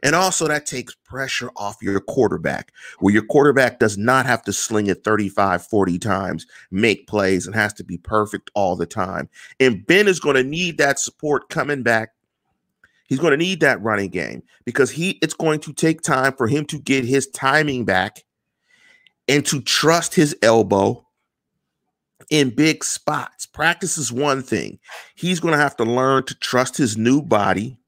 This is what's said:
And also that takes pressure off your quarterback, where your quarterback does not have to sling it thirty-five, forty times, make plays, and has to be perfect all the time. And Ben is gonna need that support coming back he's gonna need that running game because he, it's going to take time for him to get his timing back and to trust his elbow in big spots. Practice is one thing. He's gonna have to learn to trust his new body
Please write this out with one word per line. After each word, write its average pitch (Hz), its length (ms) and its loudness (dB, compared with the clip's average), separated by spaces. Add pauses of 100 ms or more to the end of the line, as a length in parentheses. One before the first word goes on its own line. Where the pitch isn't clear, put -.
And 143 100 2
also 180 360 0
that 147 160 -2
takes - 280 -10 (120)
pressure 127 500 -8
off 104 260 -10
your 98 200 -2
quarterback, 85 720 -2 (260)
where 95 140 4
your 107 100 4
quarterback 135 560 4
does 107 180 2
not 123 280 2
have 123 180 0
to 101 80 -6
sling 107 360 -2
it 92 180 -2
thirty-five, 98 600 0
forty 95 320 0
times, 92 480 -4 (240)
make 104 380 0
plays, 95 380 0
and 98 100 -8
has 104 200 0
to 92 100 -16
be 85 120 -12
perfect 104 580 -4
all 95 200 0
the 87 100 -4
time. 90 440 -8 (320)
And 113 260 0
Ben 196 220 4
is 175 100 0
gonna 135 240 2
need 160 360 -6
that 139 200 0
support - 480 -4
coming 143 340 -4
back 113 280 0 (1000)
he's 131 80 -2
gonna 151 160 2
need 175 240 -2
that 131 220 2
running 101 280 -2
game 65 320 -8 (220)
because 127 260 2
he, 170 320 -4
it's 156 120 -2
going 156 260 0
to 156 140 -14
take 160 280 0
time 135 300 0
for 123 160 -2
him 147 200 0
to 147 120 -10
get 135 240 -2
his 131 240 0
timing 139 560 0
back 95 400 -2 (1040)
and 143 200 2
to 143 120 -2
trust 160 560 0
his 151 260 4
elbow 107 640 4 (1200)
in 143 220 4
big 156 340 2
spots. - 600 -6
Practice 170 520 -2
is 123 160 -6
one 135 280 0
thing. 80 380 -6 (360)
He's 175 260 -2
gonna 160 160 0
have 143 180 0
to 120 80 -2
learn 131 400 2
to - 120 -12
trust - 420 -2
his 110 180 0
new 120 260 2
body 104 560 0 (100)